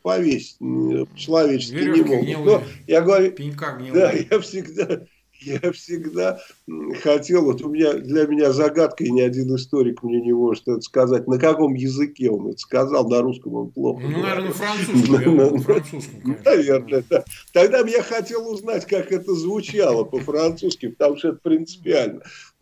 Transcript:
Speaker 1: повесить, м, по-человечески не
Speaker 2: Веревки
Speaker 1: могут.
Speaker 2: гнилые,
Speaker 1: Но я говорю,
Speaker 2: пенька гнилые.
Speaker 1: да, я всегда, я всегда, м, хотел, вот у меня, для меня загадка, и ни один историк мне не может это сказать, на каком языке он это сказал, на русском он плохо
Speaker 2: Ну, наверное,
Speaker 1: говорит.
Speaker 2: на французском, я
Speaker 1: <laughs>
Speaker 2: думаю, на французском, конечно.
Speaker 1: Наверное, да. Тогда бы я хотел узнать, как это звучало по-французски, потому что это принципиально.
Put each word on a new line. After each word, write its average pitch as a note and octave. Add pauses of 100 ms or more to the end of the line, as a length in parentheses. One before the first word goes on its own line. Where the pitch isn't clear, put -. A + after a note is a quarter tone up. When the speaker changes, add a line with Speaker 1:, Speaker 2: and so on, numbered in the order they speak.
Speaker 1:
повесить, F3+
м, B2+
по-человечески C#3+
не D#3+
Speaker 2:
Веревки D3
Speaker 1:
могут. C3
Speaker 2:
гнилые, D3+
Speaker 1:
Но G3+ (240)
я D#3+
говорю, F#3+
Speaker 2:
пенька D3
гнилые. C3
Speaker 1:
да, -
я -
всегда, F3+ (400)
я C#3
всегда, D#3 (280)
м, D#2
хотел, D3+
вот B2
у D3+
меня, D3+
для D3
меня D3
загадка, D3+
и A#2+
ни B2
один B2+
историк B2
мне A#2
не A#2+
может A#2+
это A#2
сказать, B2+
на B2+
каком D3+
языке C3
он G#2
это G2+
сказал, C3+
на A#2+
русском B2
он A#2
плохо B2+
Speaker 2:
Ну, D#3
наверное, F#3+
Speaker 1:
говорит. F#3+
Speaker 2:
на D3+
французском, F#3
я C3
Speaker 1:
<laughs> -
Speaker 2:
думаю, D3
на C#3
французском, B2+
конечно. B2+
Speaker 1:
Наверное, C3+
да. E3 (300)
Тогда A#3
бы A3
я A#3
хотел A3+
узнать, G#3
как F#3
это F#3
звучало E3+
по-французски, D#3
потому D3
что D#3+
это D#3+
принципиально. D#3+ (400)